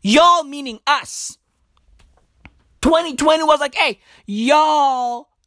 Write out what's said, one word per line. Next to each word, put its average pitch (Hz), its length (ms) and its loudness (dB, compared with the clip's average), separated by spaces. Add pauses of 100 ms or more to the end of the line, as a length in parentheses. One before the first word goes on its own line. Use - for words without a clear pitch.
Y'all 320 420 4
meaning 277 440 -14
us. - 500 -6 (1400)
Twenty 320 340 0
twenty 311 280 2
was 302 160 2
like, 285 160 -6
Hey, 269 240 -2 (260)
y'all 262 1040 0 (180)